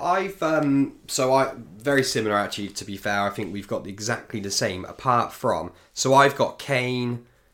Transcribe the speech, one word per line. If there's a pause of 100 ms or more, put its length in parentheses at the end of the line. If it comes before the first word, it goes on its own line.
I've,
um, (120)
so
I, (240)
very
similar
actually,
to
be
fair.
I
think
we've
got
exactly
the
same,
apart
from, (200)
so
I've
got
Kane, (280)